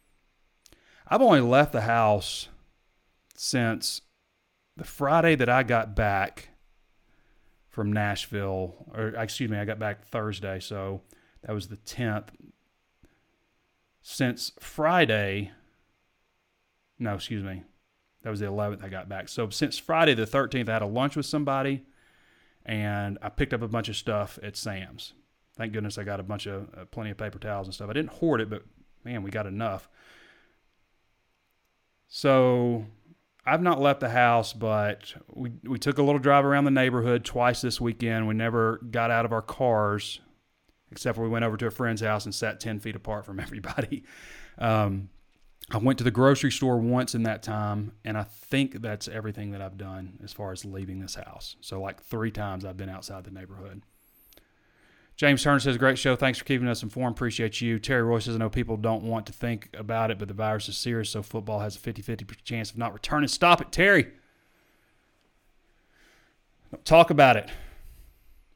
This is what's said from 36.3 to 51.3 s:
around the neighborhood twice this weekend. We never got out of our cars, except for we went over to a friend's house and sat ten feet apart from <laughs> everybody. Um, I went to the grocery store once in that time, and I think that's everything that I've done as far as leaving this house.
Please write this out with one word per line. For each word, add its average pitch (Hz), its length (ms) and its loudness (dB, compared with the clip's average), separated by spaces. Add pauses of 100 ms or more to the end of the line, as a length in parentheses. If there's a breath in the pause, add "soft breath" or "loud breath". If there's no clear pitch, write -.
around 139 200 4
the 135 60 4
neighborhood 123 540 2
twice 120 360 2
this 123 200 -2
weekend. 113 460 0
We 107 80 0
never 113 420 2 (140)
got 117 180 0
out 117 160 2
of 113 60 -2
our 113 100 0
cars, 107 760 0 (720)
except 117 240 -4
for 113 80 -4
we 113 60 -2
went 117 160 0
over 110 120 -2
to 117 80 -4
a 107 60 0
friend's 117 300 -2
house 107 240 0
and 104 100 -8
sat 113 240 -4
ten 110 200 -6
feet 110 160 -10
apart 104 300 -8
from 95 140 -10
<laughs> - 60 -8
everybody. - 580 -8 (560 loud breath)
Um, 104 500 0 (640)
I - 60 -2
went 127 200 2
to 123 60 -4
the 120 80 4
grocery 135 400 4
store 127 260 2
once 120 380 0
in 113 80 0
that 107 180 -2
time, 104 520 -4 (120)
and 107 120 -4
I 104 60 -4
think - 580 -4
that's 107 260 -8
everything 104 440 -8
that 98 100 -10
I've 95 160 -12
done 95 460 -12
as 101 80 -16
far 101 200 -10
as 95 120 -12
leaving 95 360 -8
this 92 160 -10
house. - 460 -16